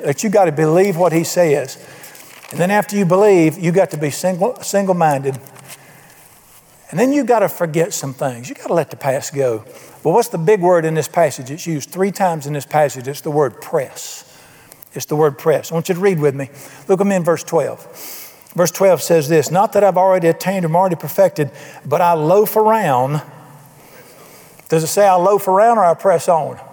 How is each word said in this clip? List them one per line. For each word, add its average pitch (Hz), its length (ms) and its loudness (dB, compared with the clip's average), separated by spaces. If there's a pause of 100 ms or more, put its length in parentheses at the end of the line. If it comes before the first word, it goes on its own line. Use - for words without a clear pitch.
that 143 220 -4
you 214 60 -2
gotta 190 200 4
believe 160 460 2
what 170 160 2
he 165 120 0
says. 147 520 0 (720)
And 143 80 -10
then 175 120 0
after 202 260 -2
you 202 80 0
believe, 180 540 4
you 175 120 -2
got 180 200 2
to 156 80 -10
be 151 100 -4
single, 185 540 -4
single-minded. 160 760 -2 (1500)
And 151 80 -6
then 254 140 2
you 294 100 0
gotta 220 280 2
forget 165 420 -2
some - 220 -8
things. 127 340 -8
You 277 60 -14
gotta - 180 -8
let 165 160 0
the - 80 -18
past 135 380 -4
go. 123 280 -2 (400)
Well, 160 120 2
what's 226 140 2
the 185 100 -8
big 175 240 0
word 175 240 4
in 160 80 -2
this 156 120 -2
passage? 139 440 -2
It's 170 160 -12
used 156 240 -6
three 190 220 -4
times 160 340 -4
in 147 80 -6
this 139 100 -8
passage. 131 440 -2
It's 143 120 -10
the 160 100 -8
word 147 300 -2
press. - 640 -8 (680)
It's 135 120 -12
the 151 100 -4
word 147 220 0
press. 143 340 -2
I - 20 -2
want 165 140 -4
you 190 60 -2
to 170 80 -8
read 190 180 2
with 143 140 0
me. 139 160 -10 (360)
Look 190 120 2
with 202 100 0
me 196 80 2
in 175 80 -2
verse 165 180 0
twelve. 131 380 -4 (720)
Verse 170 160 0
twelve 185 300 2
says 160 260 0
this, 156 240 2
"Not 196 220 0
that 202 100 2
I've 190 140 4
already 185 320 2
attained 175 380 -2
or 160 100 -2
already 185 200 2
perfected, 160 540 0 (360)
but 147 160 0
I 175 100 4
loaf 180 440 2
around." 156 680 0 (1500)
Does 160 160 0
it 156 40 -4
say 202 200 2
I 185 60 6
loaf 190 340 2
around 220 300 4
or 196 80 4
I 165 80 4
press 170 340 0
on? 143 320 0 (120)